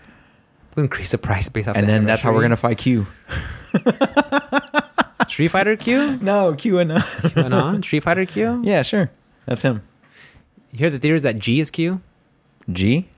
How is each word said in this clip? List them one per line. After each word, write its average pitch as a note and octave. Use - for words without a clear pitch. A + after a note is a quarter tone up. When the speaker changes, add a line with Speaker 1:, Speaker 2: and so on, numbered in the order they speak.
Speaker 1:
We'll D#3
increase -
the A#2
price F#2+
based A2
off G2+
Speaker 2:
And G#2
Speaker 1:
the G#2
Speaker 2:
then G#2+
that's A2
how A#2
we're A2+
Speaker 1:
anniversary. A#2
Speaker 2:
gonna -
fight -
Q. A2+
<laughs> -
Speaker 1:
Street D#3
Fighter G3
Q? C4
Speaker 2:
No, F#3+
Q F3+
and E3+
Speaker 1:
Q -
and B2+
A? F3+
Street D3+
Fighter F3
Q? A3+
Speaker 2:
<laughs> A#3
Yeah, G3
sure. F#3+
That's B2
him. A#2
Speaker 1:
You A2+
hear D#3
the C#3
theories D3+
that A2+
G A#2
is D3+
Q? F3+
Speaker 2:
G? G#2+